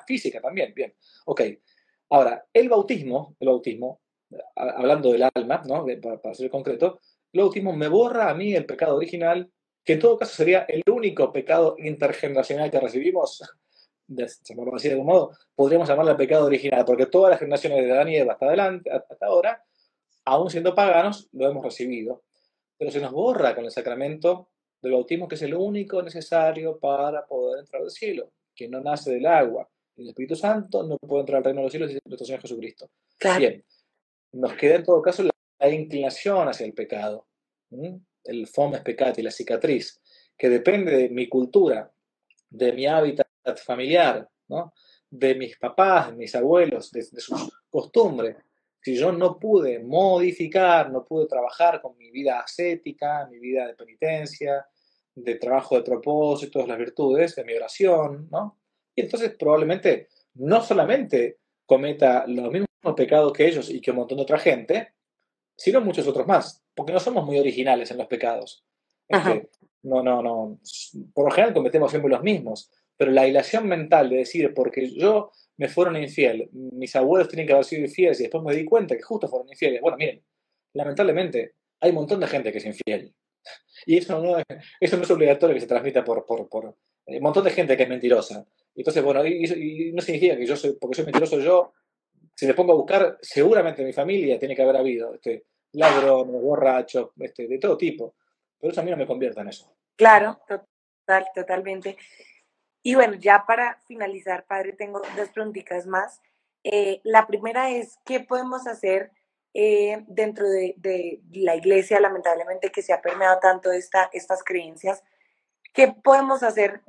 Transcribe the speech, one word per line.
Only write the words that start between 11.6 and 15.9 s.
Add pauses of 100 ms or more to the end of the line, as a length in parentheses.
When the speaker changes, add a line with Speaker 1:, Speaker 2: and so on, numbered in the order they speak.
Speaker 1:
intergeneracional
que
recibimos. (640)
De,
se
llama
así
de
algún
modo, (240)
podríamos
llamarle